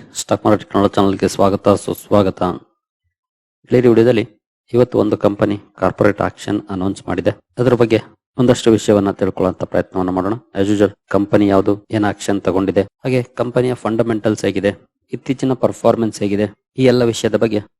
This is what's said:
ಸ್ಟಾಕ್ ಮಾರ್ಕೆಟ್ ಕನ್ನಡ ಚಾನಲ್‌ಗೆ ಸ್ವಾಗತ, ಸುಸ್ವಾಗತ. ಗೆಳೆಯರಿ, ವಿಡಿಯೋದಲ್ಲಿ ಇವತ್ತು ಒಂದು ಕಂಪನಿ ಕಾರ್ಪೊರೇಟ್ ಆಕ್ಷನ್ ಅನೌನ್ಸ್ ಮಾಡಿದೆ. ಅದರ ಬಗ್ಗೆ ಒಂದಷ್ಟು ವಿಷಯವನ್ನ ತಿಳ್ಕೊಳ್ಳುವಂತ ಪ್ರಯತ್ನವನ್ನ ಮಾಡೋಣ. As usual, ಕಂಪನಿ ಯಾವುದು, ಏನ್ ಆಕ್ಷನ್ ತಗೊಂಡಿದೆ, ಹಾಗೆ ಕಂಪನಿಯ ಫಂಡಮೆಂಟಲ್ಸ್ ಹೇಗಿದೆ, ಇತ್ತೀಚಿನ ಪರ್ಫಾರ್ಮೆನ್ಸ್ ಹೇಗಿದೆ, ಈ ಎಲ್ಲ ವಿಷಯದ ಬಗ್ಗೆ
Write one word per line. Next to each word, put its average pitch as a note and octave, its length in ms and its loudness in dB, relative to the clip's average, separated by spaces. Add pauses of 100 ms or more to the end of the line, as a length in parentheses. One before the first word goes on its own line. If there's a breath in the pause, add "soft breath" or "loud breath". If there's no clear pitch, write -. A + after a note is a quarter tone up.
(140)
ಸ್ಟಾಕ್ - 320 -4
ಮಾರ್ಕೆಟ್ G#2 240 0
ಕನ್ನಡ G2+ 160 2
ಚಾನಲ್‌ಗೆ G2 420 0
ಸ್ವಾಗತ, G2 400 0
ಸುಸ್ವಾಗತ. G2 720 0
ಗೆಳೆಯರಿ, - 1500 -4
ವಿಡಿಯೋದಲ್ಲಿ A#2 400 4 (440)
ಇವತ್ತು A#2+ 260 2
ಒಂದು G#2 180 0
ಕಂಪನಿ G2+ 440 -2 (180)
ಕಾರ್ಪೊರೇಟ್ G2 420 0
ಆಕ್ಷನ್ G2+ 500 -4
ಅನೌನ್ಸ್ G2 380 -6
ಮಾಡಿದೆ. F#2 220 -2 (280)
ಅದರ B2 160 0
ಬಗ್ಗೆ A2+ 280 0 (360)
ಒಂದಷ್ಟು B2 320 2
ವಿಷಯವನ್ನ G2+ 400 2
ತಿಳ್ಕೊಳ್ಳುವಂತ F#2+ 540 -4
ಪ್ರಯತ್ನವನ್ನ F2+ 460 -4
ಮಾಡೋಣ. F#2 220 -2
As G2 360 -4
usual, G2+ 280 0 (140)
ಕಂಪನಿ G2+ 380 2
ಯಾವುದು, G2+ 420 0
ಏನ್ G#2+ 140 -2
ಆಕ್ಷನ್ G2+ 360 -4
ತಗೊಂಡಿದೆ, F#2 420 0
ಹಾಗೆ B2+ 400 -4
ಕಂಪನಿಯ B2 520 -4
ಫಂಡಮೆಂಟಲ್ಸ್ A2+ 720 -2
ಹೇಗಿದೆ, G2 440 -4 (240)
ಇತ್ತೀಚಿನ C3 400 -4
ಪರ್ಫಾರ್ಮೆನ್ಸ್ A#2 680 0
ಹೇಗಿದೆ, G#2 600 -4
ಈ C3 60 2
ಎಲ್ಲ B2 200 4
ವಿಷಯದ A2+ 320 0
ಬಗ್ಗೆ G#2+ 260 -2 (180)